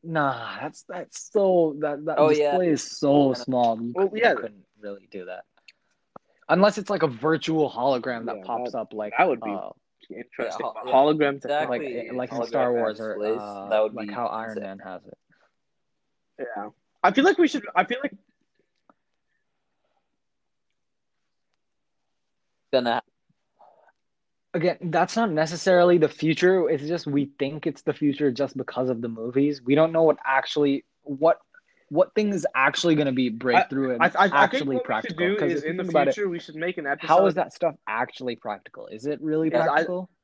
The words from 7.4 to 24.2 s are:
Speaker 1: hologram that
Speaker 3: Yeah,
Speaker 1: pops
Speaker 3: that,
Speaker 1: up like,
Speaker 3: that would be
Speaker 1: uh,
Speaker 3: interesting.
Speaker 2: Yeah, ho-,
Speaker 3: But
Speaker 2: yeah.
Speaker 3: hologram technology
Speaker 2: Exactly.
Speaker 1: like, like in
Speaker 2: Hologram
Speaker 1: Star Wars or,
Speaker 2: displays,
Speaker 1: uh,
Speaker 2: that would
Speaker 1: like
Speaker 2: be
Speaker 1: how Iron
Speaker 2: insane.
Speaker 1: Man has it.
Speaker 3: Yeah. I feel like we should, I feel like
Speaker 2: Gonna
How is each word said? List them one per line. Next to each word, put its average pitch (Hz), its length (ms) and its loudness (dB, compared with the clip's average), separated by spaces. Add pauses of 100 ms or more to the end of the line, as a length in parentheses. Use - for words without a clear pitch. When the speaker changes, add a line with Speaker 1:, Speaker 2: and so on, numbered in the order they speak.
Speaker 1:
hologram 123 540 -2
that 117 120 -6
Speaker 3:
Yeah, 95 80 -14
Speaker 1:
pops 120 280 -6
Speaker 3:
that, 127 40 -6
Speaker 1:
up 110 160 -8
like, 107 240 -8
Speaker 3:
that 170 100 2
would 127 140 -2
be 110 80 -8
Speaker 1:
uh, 95 200 -8 (400)
Speaker 3:
interesting. 120 360 -10 (200)
Speaker 2:
Yeah, - 20 -6
ho-, 117 80 -8
Speaker 3:
But 110 120 -14
Speaker 2:
yeah. 131 60 0
Speaker 3:
hologram 139 480 4
technology 143 440 -4
Speaker 2:
Exactly. 120 240 -8
Speaker 1:
like, 127 80 -8
like 127 140 -6
in 135 60 -8
Speaker 2:
Hologram 117 100 -4
Speaker 1:
Star 123 260 0
Wars 110 260 -2
or, 110 160 -6
Speaker 2:
displays, 107 240 -4
Speaker 1:
uh, 101 300 -10
Speaker 2:
that 107 140 2
would 107 100 -2
Speaker 1:
like 107 160 -10
Speaker 2:
be 104 40 -10
Speaker 1:
how 120 140 -4
Iron 113 300 -6
Speaker 2:
insane. - 60 -8
Speaker 1:
Man 98 160 -12
has 95 280 -14
it. - 100 -20 (1200)
Speaker 3:
Yeah. 110 300 -10 (320)
I 185 100 4
feel 262 120 2
like 349 140 4
we 339 100 4
should, 254 260 -4
I 180 120 2
feel 247 180 -6
like 294 100 -6 (4000)
Speaker 2:
Gonna 120 300 0 (1500)